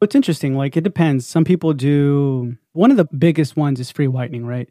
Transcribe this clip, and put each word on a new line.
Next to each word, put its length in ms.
It's 140
interesting. 400
Like, 220
it 80
depends. 420
Some 160
people 300
do, 840
one 200
of 60
the 80
biggest 500
ones 240
is 100
free 160
whitening, 400
right? 240